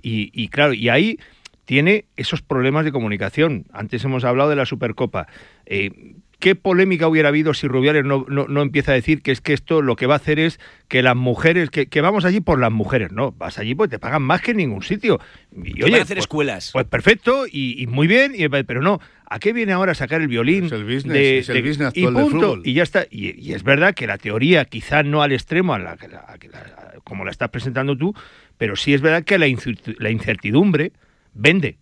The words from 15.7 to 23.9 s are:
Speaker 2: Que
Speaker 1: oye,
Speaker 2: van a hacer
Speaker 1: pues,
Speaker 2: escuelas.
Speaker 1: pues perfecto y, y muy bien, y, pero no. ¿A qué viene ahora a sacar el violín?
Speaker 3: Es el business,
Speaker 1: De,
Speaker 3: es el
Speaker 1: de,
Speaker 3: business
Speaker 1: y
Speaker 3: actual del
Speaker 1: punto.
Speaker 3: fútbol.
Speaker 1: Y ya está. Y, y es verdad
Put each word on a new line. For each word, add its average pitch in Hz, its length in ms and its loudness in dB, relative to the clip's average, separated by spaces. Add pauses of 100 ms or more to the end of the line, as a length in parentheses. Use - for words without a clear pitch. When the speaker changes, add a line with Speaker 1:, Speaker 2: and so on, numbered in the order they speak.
Speaker 2:
Que - 100 -4
Speaker 1:
oye, 127 80 4
Speaker 2:
van 240 100 6
a - 40 -2
hacer 196 120 -6
Speaker 1:
pues, 170 80 -4
Speaker 2:
escuelas. 139 480 -4
Speaker 1:
pues 131 140 -2
perfecto 240 580 2
y, 127 360 -6
y 123 60 -6
muy 135 200 2
bien, 262 280 4
y, 165 140 -2
pero 131 320 -2
no. 190 180 0 (320)
¿A 110 60 -8
qué 214 160 0
viene 220 200 -2
ahora 185 180 0
a 147 40 -2
sacar 147 260 -2
el 156 60 0
violín? 135 380 0
Speaker 3:
Es 156 60 -4
el 107 140 -6
business, 139 280 -4
Speaker 1:
De, 139 240 4
Speaker 3:
es 127 120 -2
el 127 120 2
Speaker 1:
de, - 80 -
Speaker 3:
business 143 240 -2
Speaker 1:
y 180 100 -2
Speaker 3:
actual 123 120 4
del 269 160 4
Speaker 1:
punto. 170 160 0
Speaker 3:
fútbol. 107 180 -2
Speaker 1:
Y 123 80 -2
ya 160 80 2
está. 175 300 0
Y, 98 280 -10
y 135 140 -10
es 95 80 -8
verdad 147 320 2